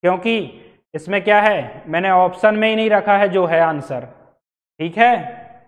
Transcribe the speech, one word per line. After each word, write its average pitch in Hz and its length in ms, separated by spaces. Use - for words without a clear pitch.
क्योंकि 185 340
इसमें 185 300
क्या 208 180
है, 180 460
मैंने 175 240
ऑप्शन 185 440
में 220 140
ही 220 60
नहीं 220 140
रखा 208 280
है 202 120
जो 180 180
है 165 140
आंसर, 143 440
ठीक 170 180
है। 226 480